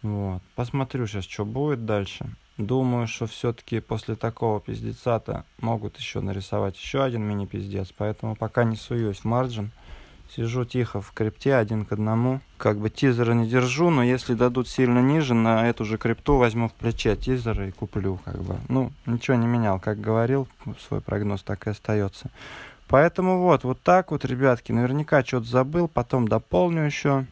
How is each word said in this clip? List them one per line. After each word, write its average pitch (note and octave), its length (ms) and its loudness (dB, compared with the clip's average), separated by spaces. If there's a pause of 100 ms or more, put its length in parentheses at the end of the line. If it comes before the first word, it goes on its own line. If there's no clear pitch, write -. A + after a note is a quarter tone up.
Вот. G2+ 400 -4 (140)
Посмотрю B2+ 500 -4
щас, G2 200 -6
чё - 180 -8
будет B2 420 -4
дальше. G#2 440 -4 (280)
Думаю, A#2+ 500 0
что A2+ 200 -6
всё-таки A#2 520 -4
после A#2 360 -6
такого A2 460 -2
пиздеца-то A2 840 -4 (160)
могут A2 380 -4
ещё - 240 -8
нарисовать G2 560 -4
ещё - 260 -2
один A#2 200 -2
мини-пиздец, G2 720 -6
поэтому G#2+ 400 -6
пока A2+ 280 0
не A2+ 140 2
суюсь A2+ 420 -4
в - 60 -10
марджин. A#2 460 -2 (640)
Сижу A#2+ 300 -2
тихо A#2+ 340 -4
в G2 120 -12
крипте, A2 420 0
один A2 320 2
к - 60 -8
одному. A2+ 480 0 (180)
Как G#2 220 2
бы G#2+ 100 -2
тизера A#2+ 440 2
не A#2 140 4
держу, B2+ 440 2
но C#3 100 4
если B2 320 2
дадут B2 340 2
сильно B2 300 4
ниже, C3+ 380 4
на A2+ 340 4
эту A2+ 160 -2
же A2 140 -2
крипту B2 380 2
возьму A#2 320 2
в - 40 -12
плече A2+ 420 0
тизера A#2 520 -2
и F#2+ 40 -8
куплю, F#2+ 540 -4
как F#2 160 -8
бы. F#2+ 160 -4 (100)
Ну, B2+ 240 0 (140)
ничего A#2+ 320 0
не A#2 80 2
менял, A2+ 340 2
как G#2+ 220 -4
говорил, A#2 460 0 (400)
свой G#2 140 -4
прогноз G2+ 420 -4
так - 240 -6
и - 20 -2
остаётся. G#2 600 -4 (560)
Поэтому F3+ 540 4
вот, F3 220 4
вот B2+ 180 -2
так F3+ 300 4
вот, D3 140 -4
ребятки, B2+ 460 2
наверняка C3 520 2
чё-то A#2+ 220 -2
забыл, C3+ 420 2
потом B2 400 0
дополню E3 560 2
ещё. C#3 480 0